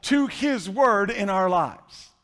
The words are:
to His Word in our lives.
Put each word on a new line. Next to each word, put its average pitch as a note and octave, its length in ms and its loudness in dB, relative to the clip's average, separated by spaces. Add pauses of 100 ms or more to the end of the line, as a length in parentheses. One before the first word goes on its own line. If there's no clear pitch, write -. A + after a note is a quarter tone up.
to C#4 240 2
His A#3 440 -4
Word G#3+ 400 2
in G#3+ 180 -4
our F#3+ 220 2
lives. - 600 -4 (140)